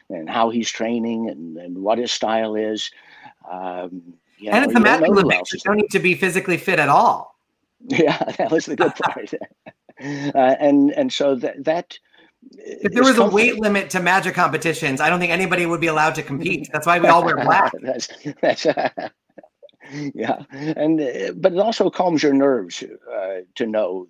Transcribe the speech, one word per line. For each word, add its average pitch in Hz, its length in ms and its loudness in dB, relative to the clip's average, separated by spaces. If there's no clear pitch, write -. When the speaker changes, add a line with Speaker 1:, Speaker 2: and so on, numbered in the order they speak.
Speaker 1:
and 85 200 -10
how 113 200 0
he's 113 200 -2
training 113 600 -4
and, 82 280 -14
and 90 200 -12
what 107 220 -2
his 120 120 -4
style 110 440 -2
is. 107 340 -4
Um, 90 520 -10
you - 100 -10
Speaker 2:
And 226 140 4
Speaker 1:
know, 269 60 0
Speaker 2:
it's - 60 -2
a 214 40 8
Speaker 1:
you 208 40 6
don't - 0 -
Speaker 2:
match 233 180 4
Speaker 1:
know 320 60 4
who - 40 4
Speaker 2:
Olympics. 190 260 4
Speaker 1:
else 180 160 -6
Speaker 2:
You - 40 -8
Speaker 1:
is - 60 -14
Speaker 2:
don't 208 140 0
need 208 140 0
to 190 80 0
be 170 160 2
physically 175 420 -2
fit 170 220 0
at 139 100 2
all. - 480 2
Speaker 1:
<laughs> - 260 -20
Yeah, 147 300 2
that 123 120 -2
was 160 160 -2
the 151 100 -6
good 160 200 0
part. - 420 -6
<laughs> - 60 -12
Uh, 139 560 2
and, 143 340 4
and 131 200 -2
so 139 220 0
that, 127 280 -8
that 160 340 -4
Speaker 2:
If - 340 -6
there 247 120 4
Speaker 1:
is 269 60 8
Speaker 2:
was 226 80 6
a 233 40 6
Speaker 1:
comforting. 196 140 4
Speaker 2:
weight 226 240 4
limit 202 320 0
to 185 100 0
magic 175 320 2
competitions, 156 680 0
I 156 100 2
don't 175 100 2
think 175 120 0
anybody 175 340 0
would 165 140 -2
be 165 80 0
allowed 156 280 2
to 151 80 -6
compete. 139 500 -6
That's 151 140 -2
why 170 120 4
we 165 80 4
all 175 160 6
wear 160 140 0
black. 160 400 2
Speaker 1:
<laughs> - 40 -14
That's, 123 280 -6
that's, - 240 0
<laughs> - 1500 -6
yeah. 120 260 -4
And, 151 480 -2
uh, - 360 -4
but 180 180 0
it 175 60 -2
also 208 300 0
calms 175 340 0
your 143 100 4
nerves, 131 500 0
uh, 98 580 -10
to 123 120 -4
know 95 420 -4